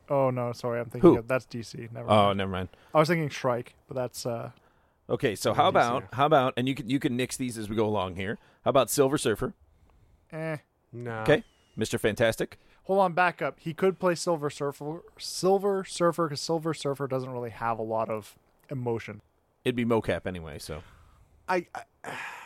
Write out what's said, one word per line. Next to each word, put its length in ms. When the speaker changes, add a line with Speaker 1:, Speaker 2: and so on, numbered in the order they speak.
Speaker 1:
oh 200
no, 220
sorry, 280
I'm 100
thinking 200
Speaker 2:
Who? 80
Speaker 1:
of, 100
that's 180
D 180
C. 280
Never 180
Speaker 2:
Oh, 180
Speaker 1:
mind. 100
Speaker 2:
never 140
mind. 180
Speaker 1:
I 60
was 80
thinking 220
Shrike, 440
but 80
that's, 320
uh, 240
Speaker 2:
Okay, 260
so 160
Speaker 3:
Yeah, 40
Speaker 2:
how 160
Speaker 3:
D 40
C, 40
Speaker 2:
about, 320
Speaker 3:
yeah. 60
Speaker 2:
how 100
about, 280
and 140
you 60
can, 140
you 100
can 180
nix 180
these 220
as 120
we 60
go 120
along 300
here. 200
How 60
about 220
Silver 260
Surfer? 360
Speaker 1:
Eh. 260
Speaker 3:
No. 280
Speaker 2:
Okay, 220
Mister 220
Fantastic. 600
Speaker 1:
Hold 160
on, 140
back 280
up. 180
He 140
could 260
play 160
Silver 360
Surfer, 500
Silver 680
Surfer, 460
'cause 120
Silver 320
Surfer 340
doesn't 240
really 180
have 300
a 40
lot 260
of 260
emotion. 520
Speaker 2:
It'd 120
be 100
mocap 400
anyway, 340
so. 220
Speaker 3:
I, 280
I 380